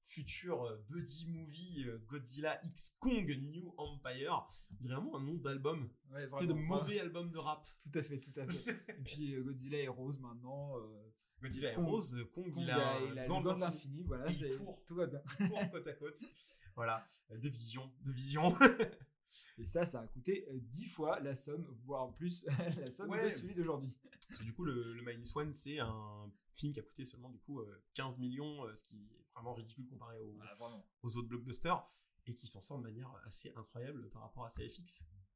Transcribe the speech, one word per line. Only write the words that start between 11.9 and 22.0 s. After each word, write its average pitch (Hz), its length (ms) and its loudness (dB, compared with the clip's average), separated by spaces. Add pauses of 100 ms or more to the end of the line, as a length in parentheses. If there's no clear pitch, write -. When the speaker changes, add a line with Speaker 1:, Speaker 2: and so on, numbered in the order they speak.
Speaker 1:
Kong, 175 180 -4
Speaker 2:
Kong 156 100 -2
Speaker 1:
il 127 80 2
a 127 60 6 (140)
Speaker 2:
a, 135 80 2
Speaker 1:
un 135 140 0
Speaker 2:
il 131 60 -4
a 127 80 -2
Speaker 1:
gant 180 140 4
Speaker 2:
le 175 40 2
gant 185 100 6
Speaker 1:
de - 20 4
Speaker 2:
de 180 80 0
Speaker 1:
l'infini. 147 320 -2
Speaker 2:
l'infini, 165 80 -4
voilà, 139 260 0
Speaker 1:
Et - 40 4
il 147 40 0
Speaker 2:
c'est, 139 200 0
Speaker 1:
court. - 280 -8
Speaker 2:
tout 170 80 -8
va 175 120 4
bien. 143 160 -4 (180)
Speaker 1:
Il 196 80 8
court 208 220 4
côte 165 160 -4
à - 80 -2
côte. 151 240 -6
<laughs> - 160 -8 (420)
Voilà, 113 300 2 (240)
euh, 117 80 -10
deux 131 120 0
visions, 117 380 -4 (120)
deux 135 100 -2
visions. 139 420 6
<laughs> - 1040 8
Speaker 2:
Et - 80 -6
ça, 170 200 4
ça 127 140 -4
a 113 80 -8
coûté, 185 420 0
euh, 131 100 -4
dix 123 260 -6
fois 156 340 0
la 139 160 -2
somme, 147 280 -4 (200)
voire 131 320 -2